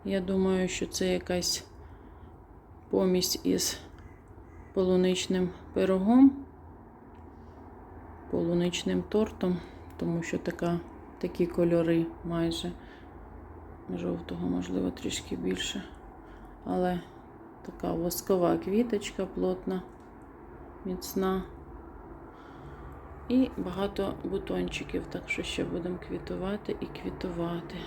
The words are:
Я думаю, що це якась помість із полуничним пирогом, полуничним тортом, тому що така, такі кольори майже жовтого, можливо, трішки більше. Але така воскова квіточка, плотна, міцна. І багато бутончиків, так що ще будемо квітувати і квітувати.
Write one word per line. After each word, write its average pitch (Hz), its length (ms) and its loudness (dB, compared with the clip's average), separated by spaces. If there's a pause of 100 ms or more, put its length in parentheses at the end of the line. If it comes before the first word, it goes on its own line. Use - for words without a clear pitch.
Я 196 160 2
думаю, 190 480 4
що 185 180 -2
це 185 260 2
якась 180 520 0 (1300)
помість 185 560 4
із - 320 2 (920)
полуничним 185 760 4 (240)
пирогом, 196 600 10 (2000)
полуничним 175 720 2
тортом, 196 540 2 (400)
тому 170 260 0
що 180 160 -2
така, 170 420 0 (380)
такі 175 280 0
кольори 170 600 4 (180)
майже 170 480 0 (1200)
жовтого, - 540 -2
можливо, - 420 2
трішки - 460 -6
більше. 175 460 -2 (800)
Але 180 360 2 (600)
така - 300 -4
воскова 170 640 2
квіточка, 202 680 0
плотна, 185 560 0 (1000)
міцна. 190 580 0 (1900)
І 254 280 6
багато 196 580 0 (100)
бутончиків, 180 840 -2
так 180 200 -8
що - 160 -2
ще - 220 -2
будемо 175 320 -2 (120)
квітувати 180 720 -4
і 196 60 -4
квітувати. 170 880 -4 (120)